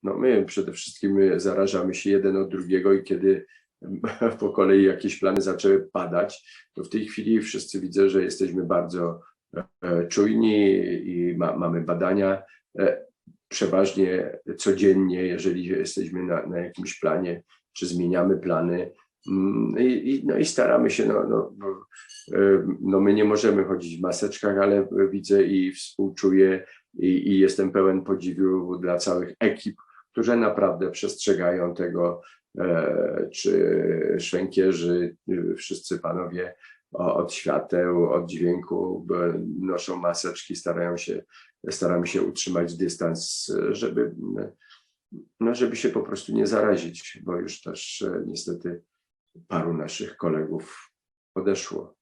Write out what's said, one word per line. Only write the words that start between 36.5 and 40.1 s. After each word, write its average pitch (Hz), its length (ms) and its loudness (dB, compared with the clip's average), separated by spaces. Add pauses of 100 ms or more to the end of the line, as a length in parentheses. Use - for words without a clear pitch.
o-, 90 220 0
od 85 180 -2
świateł, 87 800 0
od 87 140 0
dźwięku, 87 800 -2
b-, 87 340 -2 (200)
noszą 92 360 -4
maseczki, 87 600 -6